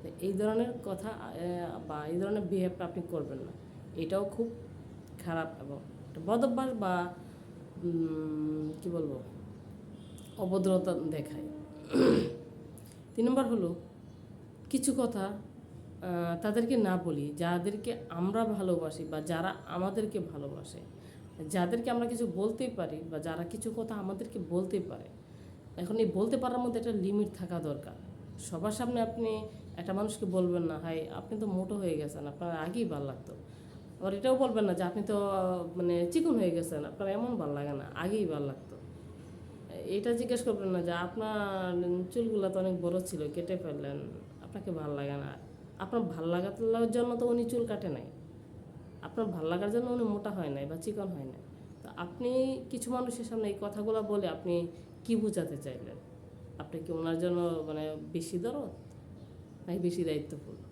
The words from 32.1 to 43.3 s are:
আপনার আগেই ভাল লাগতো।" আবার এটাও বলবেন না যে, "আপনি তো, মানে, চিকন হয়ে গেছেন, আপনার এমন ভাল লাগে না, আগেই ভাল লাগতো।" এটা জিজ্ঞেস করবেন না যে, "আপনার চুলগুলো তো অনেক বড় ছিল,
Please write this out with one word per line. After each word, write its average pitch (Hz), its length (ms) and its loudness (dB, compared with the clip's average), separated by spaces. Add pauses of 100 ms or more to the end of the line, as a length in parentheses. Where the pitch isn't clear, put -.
আপনার 170 300 -4
আগেই 185 280 0
ভাল 151 180 -2
লাগতো।" 131 300 -6 (680)
আবার 196 140 0
এটাও 247 220 6
বলবেন 233 300 6
না 185 80 6
যে, 180 100 2
"আপনি 180 200 0
তো, 208 140 2 (580)
মানে, 175 360 4
চিকন 330 240 6
হয়ে 190 160 6
গেছেন, 165 340 0
আপনার 196 240 -2
এমন 233 280 0
ভাল 156 120 0
লাগে 143 240 0
না, 139 120 -4 (100)
আগেই 196 300 2
ভাল 151 180 0
লাগতো।" 135 320 -4 (1120)
এটা 208 280 2
জিজ্ঞেস 240 300 2
করবেন 196 260 2
না 180 120 2
যে, 170 100 2
"আপনার 214 460 0 (760)
চুলগুলো 214 380 2
তো 185 100 2
অনেক 185 220 2
বড় 175 200 2
ছিল, 151 300 -2